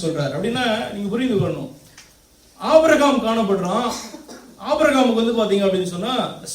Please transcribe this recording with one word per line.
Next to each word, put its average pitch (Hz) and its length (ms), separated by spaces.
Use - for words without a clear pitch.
சொல்றார் 143 280
அப்படின்னா 226 600
நீங்க 202 160
புரிந்து 240 260
கொள்ளணும். 156 360
ஆபிரகாம் 285 680
காணப்படுறான். 214 640
ஆபிரகாமுக்கு 254 640
வந்து 226 80
பாத்தீங்க 196 160
அப்படின்னு 185 240
சொன்னா 180 500